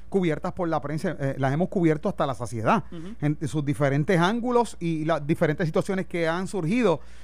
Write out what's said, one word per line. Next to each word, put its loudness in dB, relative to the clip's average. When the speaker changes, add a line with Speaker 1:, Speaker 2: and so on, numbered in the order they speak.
Speaker 1:
cubiertas 0
por -2
la 0
prensa, -4
eh, -2
las 0
hemos 0
cubierto 2
hasta 0
la -2
saciedad, 0
Speaker 2:
Ujú. -10
Speaker 1:
en, 0
en -4
sus -2
diferentes 2
ángulos 2
y -2
las 0
diferentes 2
situaciones 0
que -2
han 0
surgido 2